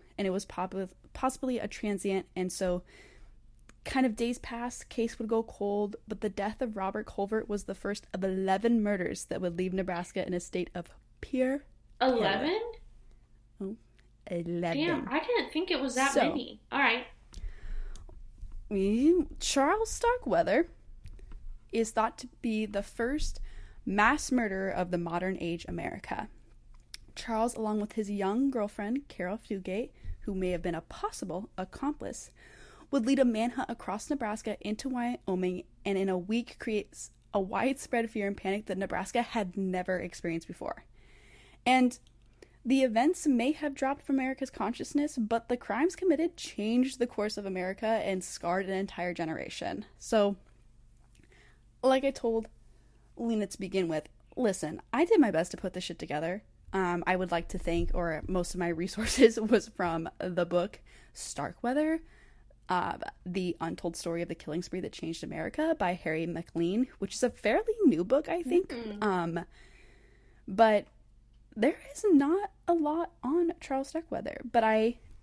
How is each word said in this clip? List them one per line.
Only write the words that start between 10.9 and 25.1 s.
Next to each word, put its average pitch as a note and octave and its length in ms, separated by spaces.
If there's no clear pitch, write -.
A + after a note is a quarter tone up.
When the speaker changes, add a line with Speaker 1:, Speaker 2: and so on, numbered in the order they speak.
Speaker 1:
pure C4 420
terror. C4 160
Speaker 2:
Eleven? A#3 460
Speaker 1:
Oh, G3 160
eleven. E3+ 460
Speaker 2:
Damn, E4+ 240
I C#4+ 100
didn't A4 300
think E4+ 200
it D4+ 100
was C4 140
that C4+ 180
Speaker 1:
So, A#3+ 160
Speaker 2:
many. - 320
All - 80
right. B3 280
Speaker 1:
we, A3+ 580
Charles F#4+ 500
Starkweather E4 800
is A3+ 180
thought A3+ 280
to B3 100
be A3 240
the G#3 160
first B3+ 580
mass G#3+ 440
murderer G3 400
of F3+ 200
the F3+ 80
modern F3 420